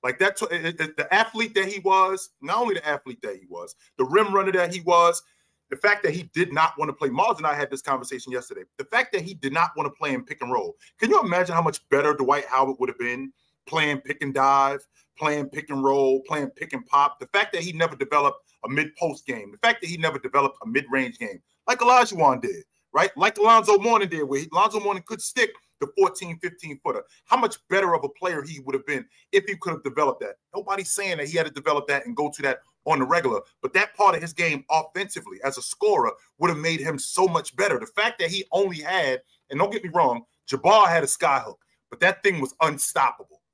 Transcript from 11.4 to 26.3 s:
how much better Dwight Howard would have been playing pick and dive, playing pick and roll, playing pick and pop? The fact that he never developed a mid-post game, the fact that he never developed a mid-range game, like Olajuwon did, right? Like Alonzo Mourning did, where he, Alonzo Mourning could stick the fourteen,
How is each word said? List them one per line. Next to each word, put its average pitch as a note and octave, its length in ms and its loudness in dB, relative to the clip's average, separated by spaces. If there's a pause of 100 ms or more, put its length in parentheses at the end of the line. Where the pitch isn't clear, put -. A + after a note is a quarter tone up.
how E3+ 80 2
much D#3 280 -4
better C#3+ 240 4
Dwight C#3 320 -2
Howard C3+ 320 0
would B2 100 0
have A#2+ 100 -10
been B2 340 -6 (340)
playing D3 340 -2
pick - 220 -8
and C#3 100 -6
dive, C#3 540 2 (320)
playing D3 320 -2
pick D3 180 -10
and C3+ 160 -4
roll, C3+ 420 4
playing D3 240 -4
pick - 220 -12
and B2+ 140 -10
pop? C#3+ 340 2
The B2 60 -14
fact G#3 260 -2
that E3+ 100 -4
he F3 100 -8
never D#3+ 220 -2
developed C#3 520 0 (180)
a - 60 -8
mid-post D#3 560 -4
game, G#2+ 260 -10
the G#2+ 60 -20
fact A#3 240 0
that E3 60 -10
he E3+ 100 -10
never D#3+ 200 -2
developed C3+ 440 0
a - 40 -12
mid-range B2 520 -4
game, G2+ 240 -10 (240)
like A#3+ 140 0
Olajuwon G#3+ 600 4
did, - 240 -6 (280)
right? F3 260 2
Like G3+ 180 2
Alonzo G#3+ 420 6
Mourning G#3 300 2
did, D#3+ 160 -4
where C#3 160 -2
he, E3 100 -10
Alonzo G3+ 300 2
Mourning G3+ 260 -2
could - 140 -10
stick - 300 -2 (300)
the C#3 160 -4
fourteen, F3 440 0